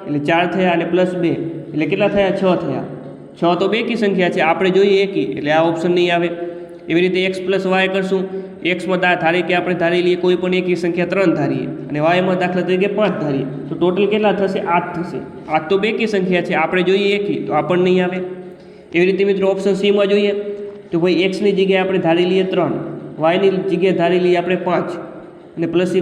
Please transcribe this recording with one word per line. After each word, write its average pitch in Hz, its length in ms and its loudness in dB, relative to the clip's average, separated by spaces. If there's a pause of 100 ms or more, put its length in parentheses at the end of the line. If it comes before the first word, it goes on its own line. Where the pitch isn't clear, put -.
એટલે 147 140 -2
ચાર 165 280 2
થયા 185 240 0
અને 170 140 0
પ્લસ 180 300 0
બે 170 120 0
એટલે - 580 -4
કેટલા 196 220 0
થયા? 196 240 2
છ 190 120 -2 (120)
થયા. 139 280 -4 (500)
છ 175 260 0
તો 196 80 2
બેકી 226 280 0
સંખ્યા 185 340 2
છે, 180 120 -2
આપણે 170 280 2
જોઈએ 196 340 4
એકી - 200 -2
એટલે 147 280 -2
આ 156 100 4
ઓપ્શન 170 300 0
નહીં 175 240 2
આવે. 170 140 0 (600)
એવી 165 120 2
રીતે 180 240 2
એક્સ 185 160 -4
પ્લસ 185 260 -2
વાય 190 200 2
કરશું, 190 360 0 (400)
એક્સમાં 180 360 -2
ધા-, 180 160 2
ધારી 170 260 2
કે 175 140 -2
આપણે 175 180 0
ધારી 170 280 0
લઈએ 175 140 2
કોઈ 180 200 2
પણ 180 180 0
એકી 180 220 0
સંખ્યા 170 300 -2
ત્રણ 180 300 2
ધારીએ 135 300 -2
અને - 340 -8
વાયમાં 180 400 2
દાખલા 180 220 0
તરીકે 185 260 0
પાંચ 202 340 0
ધારીએ 135 240 -2 (240)
તો - 60 -6
ટોટલ 185 320 2
કેટલા 214 260 2
થશે? 190 260 -2
આઠ 170 400 -2
થશે. - 180 -8 (320)
આઠ 156 180 -2
તો 196 100 2
બેકી 220 300 0
સંખ્યા 185 340 0
છે, 175 120 -4
આપણે 160 300 0
જોઈએ 196 320 2
એકી 165 320 -2
તો 135 60 -4
આ 151 80 2
પણ 180 180 0
નહીં 185 240 4
આવે. 180 140 -2 (800)
એવી 170 100 4
રીતે 190 200 2
મિત્રો 196 220 2
ઓપ્શન 190 260 0
સીમાં 202 340 2
જોઈએ 202 260 2 (580)
તો 170 80 0
ભાઈ 180 140 2
એક્સની 185 380 2
જગ્યાએ 190 340 2
આપણે 185 140 0
ધારી 165 260 2
લઈએ 185 180 2
ત્રણ, 180 280 0 (480)
વાયની 180 300 2
જગ્યાએ 180 460 0
ધારી 170 240 2
લઈએ 175 180 4
આપણે 175 180 0
પાંચ 170 360 -2 (680)
અને 165 100 -2
પ્લસ, 180 340 0